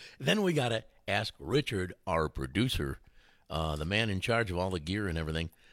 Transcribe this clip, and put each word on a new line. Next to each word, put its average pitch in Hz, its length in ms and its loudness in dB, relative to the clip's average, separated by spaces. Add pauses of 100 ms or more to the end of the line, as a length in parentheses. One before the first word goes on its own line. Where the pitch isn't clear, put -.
(200)
Then 190 240 2
we 180 100 4
gotta 120 300 0 (240)
ask 101 320 0
Richard, 95 540 0 (120)
our 82 240 2
producer, 71 680 0 (500)
uh, 78 280 0
the 76 80 -2
man 104 240 2
in 95 100 0
charge 117 320 2
of 87 60 -2
all 92 140 0
the 90 80 0
gear 95 280 -2
and 82 100 -2
everything, 80 320 -2 (240)